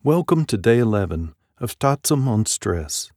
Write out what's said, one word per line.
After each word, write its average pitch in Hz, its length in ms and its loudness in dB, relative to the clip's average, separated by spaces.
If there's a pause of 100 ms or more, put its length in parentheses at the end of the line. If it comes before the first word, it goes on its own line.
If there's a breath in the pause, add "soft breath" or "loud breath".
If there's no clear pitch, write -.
Welcome 165 380 2
to - 120 -2
day 113 220 4
eleven 92 560 0 (240)
of - 220 -8
Tatsum 139 480 0
on 107 180 0
Stress. - 720 -6